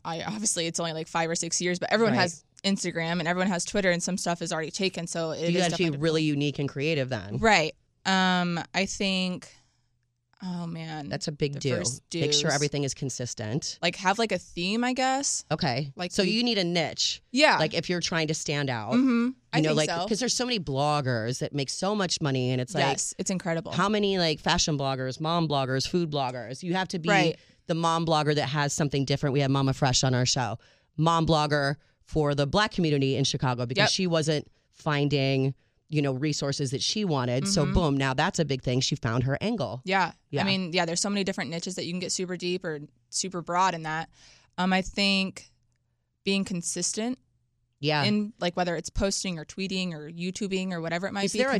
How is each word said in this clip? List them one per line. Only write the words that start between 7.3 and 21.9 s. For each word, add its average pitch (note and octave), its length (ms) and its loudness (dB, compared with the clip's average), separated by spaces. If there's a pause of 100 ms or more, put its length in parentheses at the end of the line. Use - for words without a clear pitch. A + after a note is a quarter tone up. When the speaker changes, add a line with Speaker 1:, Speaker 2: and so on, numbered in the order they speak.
Speaker 1:
Right. G3 360 4 (320)
Um, F3+ 540 4 (120)
I F#3+ 140 0
think, F#3 640 -2 (960)
oh, F3 240 -6
man. D#3+ 400 -10
Speaker 2:
That's - 180 -6
a D#3+ 60 -4
big C#3+ 220 -2
Speaker 1:
The C#3+ 40 -6
Speaker 2:
do. C3 200 0
Speaker 1:
first - 240 -4 (120)
Speaker 2:
Make D3 180 0
sure D#3+ 180 2
Speaker 1:
do's. C3+ 40 2
Speaker 2:
everything C#3+ 300 0
is C3 100 -4
consistent. B2 880 -6
Speaker 1:
Like, F3 140 0
have, B3 240 2
like, A3 100 0
a F#3 80 -2
theme, G3+ 460 -4
I B3+ 80 0
guess. C4 580 -2
Speaker 2:
Okay. C#3+ 460 -2
Speaker 1:
Like, F3+ 160 -6
Speaker 2:
So G3+ 100 2
Speaker 1:
you G3 120 2
Speaker 2:
you A#3 100 0
need A#3 140 0
a F#3+ 60 2
niche. E3+ 560 -2 (120)
Speaker 1:
Yeah. B3+ 260 6
Speaker 2:
Like, D#3 160 0
if E3+ 160 -2
you're F3 100 0
trying D#3+ 280 0
to D#3 60 0
stand C#3+ 360 -2
out. A2 220 -4
Speaker 1:
Mm-hmm. B3 380 4 (220)
I - 40 0
Speaker 2:
You D#3 80 4
know, D#3 60 4
Speaker 1:
think D3+ 60 4
Speaker 2:
like, D3+ 140 2
Speaker 1:
so. F3 160 -2
Speaker 2:
'cause G#3+ 140 0
there's A#3+ 140 0
so B3 120 0
many A#3+ 140 -2
bloggers C3 800 0
that D#3 140 -4
make C#3 140 -2
so G3+ 280 -2